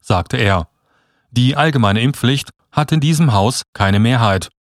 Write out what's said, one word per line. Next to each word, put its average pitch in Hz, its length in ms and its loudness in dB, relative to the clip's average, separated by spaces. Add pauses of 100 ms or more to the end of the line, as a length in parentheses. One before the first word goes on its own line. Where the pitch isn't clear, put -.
sagte 95 360 -4
er. 98 300 0 (640)
Die 123 240 0
allgemeine 123 460 2
Impfpflicht 135 480 -2 (220)
hat 151 200 -2
in 160 80 0
diesem 151 340 0
Haus 104 300 0 (100)
keine 101 260 0
Mehrheit 110 500 0 (140)